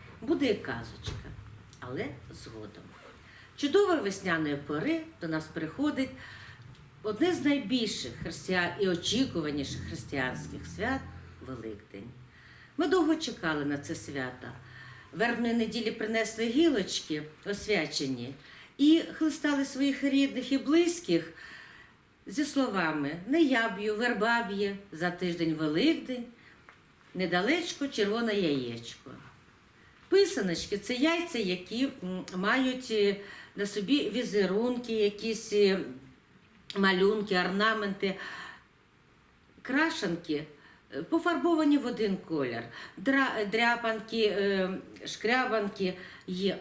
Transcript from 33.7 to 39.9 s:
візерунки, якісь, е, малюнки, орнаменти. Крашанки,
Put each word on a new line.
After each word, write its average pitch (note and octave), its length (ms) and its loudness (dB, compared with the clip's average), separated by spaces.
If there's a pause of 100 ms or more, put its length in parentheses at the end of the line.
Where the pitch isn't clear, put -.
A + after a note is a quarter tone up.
візерунки, A3 840 0
якісь, G#3+ 600 0
е, G3 260 6 (960)
малюнки, G3 640 4
орнаменти. G3 760 0 (1500)
Крашанки, F#3 840 0 (520)